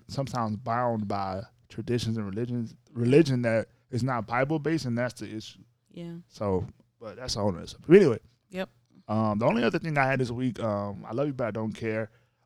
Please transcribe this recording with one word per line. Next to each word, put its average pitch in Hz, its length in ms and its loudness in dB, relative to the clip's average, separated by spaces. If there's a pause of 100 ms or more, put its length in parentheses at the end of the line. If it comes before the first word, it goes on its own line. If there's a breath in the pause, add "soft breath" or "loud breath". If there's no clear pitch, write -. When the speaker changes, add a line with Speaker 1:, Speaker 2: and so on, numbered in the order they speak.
Speaker 1:
sometimes 120 480 -2
bound 117 500 -2
by 98 360 -4 (260)
traditions 113 480 -2
and 110 100 -4
religions, 117 480 -4 (180)
religion 127 500 6
that 113 260 0 (240)
is 120 100 -2
not 123 240 -2
Bible-based, 147 580 0
and 120 140 -2
that's 120 220 -4
the 104 120 -10
issue. - 280 -12 (320)
Speaker 2:
Yeah. 170 220 -12 (120)
Speaker 1:
So, 98 400 -2 (340)
but 107 140 -14
that's 127 220 -8
a - 40 -4
whole 101 120 2
nother 85 160 -10
subject. - 200 -20
But 160 100 12
anyway. 143 200 6 (320)
Speaker 2:
Yep. 185 180 -8 (380)
Speaker 1:
Um, 107 320 0
the 113 80 2
only 220 160 2
other 196 160 2
thing 156 180 -4
I 135 100 4
had 135 120 2
this 123 140 -2
week, 123 280 -4
um, 101 480 -4
I 117 40 -10
love 139 160 -2
you, 143 60 -6
but 123 120 -4
I 107 60 -2
don't 110 200 -4
care. 110 380 -4 (360)